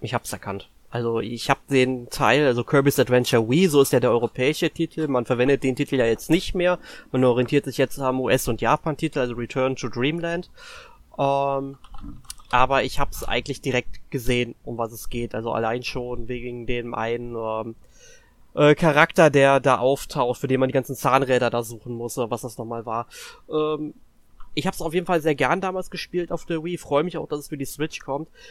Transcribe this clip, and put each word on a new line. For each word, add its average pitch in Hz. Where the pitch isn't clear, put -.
ich 113
hab's -
erkannt. 98
Also 117
ich 117
hab -
den 127
Teil, 139
also 123
Kirby's 139
Adventure 123
Wii, 170
so 143
ist 135
ja 135
der 120
europäische 127
Titel. 160
Man 127
verwendet 131
den 131
Titel 139
ja 120
jetzt 113
nicht 180
mehr. 180
Man 131
orientiert 127
sich 131
jetzt 135
am 131
U 127
S 127
und 113
Japan-Titel, 151
also 123
Return 131
to 127
Dreamland. 165
Ähm, 139
aber 131
ich -
hab's -
eigentlich 127
direkt -
gesehen, 123
um 120
was 117
es -
geht. 120
Also 113
allein 117
schon 123
wegen 123
dem 120
einen, 117
ähm, 110
äh, 147
Charakter, 160
der 139
da 127
auftaucht, 127
für 139
den 131
man 131
die 127
ganzen 131
Zahnräder 127
da 117
suchen 117
muss, 117
oder 117
was 117
das 120
nochmal 113
war. 117
Ähm, 151
ich 165
hab's -
auf 160
jeden 175
Fall 175
sehr 151
gern 143
damals 185
gespielt 175
auf 170
der 160
Wii. 170
Freue 143
mich 175
auch, -
dass 147
es -
für 147
die 139
Switch -
kommt. 139